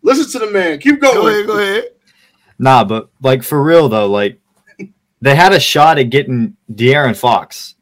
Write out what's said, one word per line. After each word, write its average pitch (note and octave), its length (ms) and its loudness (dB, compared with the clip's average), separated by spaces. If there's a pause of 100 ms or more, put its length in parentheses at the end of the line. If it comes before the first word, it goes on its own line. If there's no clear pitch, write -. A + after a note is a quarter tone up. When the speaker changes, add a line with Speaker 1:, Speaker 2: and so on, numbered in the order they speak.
Speaker 1:
Listen C4+ 280 -2 (100)
to A3 60 -6
the G#3 60 -10
man. F3 280 -4
Keep C#4+ 220 0
going. C4+ 140 2
Speaker 2:
Go G#3+ 120 0
ahead, G#3 200 -2
go G#3+ 120 -4
ahead. G3+ 240 -4 (760)
Speaker 3:
Nah, B2+ 260 2
but, A2 260 -6 (120)
like, C3 220 0
for D3 200 -4
real, D#3+ 240 4
though, G#2+ 220 0
like, G2+ 300 -4 (840)
they C3+ 140 2
had F#3 180 4
a E3+ 60 2
shot D3+ 400 2
at B2 100 0
getting B2 480 -2 (160)
De'Aaron B2+ 420 0
Fox - 680 -4